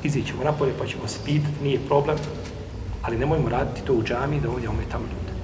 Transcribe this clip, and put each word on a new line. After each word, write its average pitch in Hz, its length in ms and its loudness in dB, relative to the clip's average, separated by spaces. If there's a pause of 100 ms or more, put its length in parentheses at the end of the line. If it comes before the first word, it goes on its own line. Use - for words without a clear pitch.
izići 135 240 2
ćemo - 160 -4
napolje 143 360 4
pa 127 80 -2
ćemo - 200 -6
se - 180 -4
pitati, 147 380 2
nije 139 240 4
problem, 147 300 4 (840)
ali 117 160 -2
nemojmo 143 320 2
raditi 120 320 0
to 135 120 2
u 113 100 4
džami 135 360 0
da 120 100 0
ovdje 117 200 -2
ometamo 104 340 -2
ljude. - 300 -6 (100)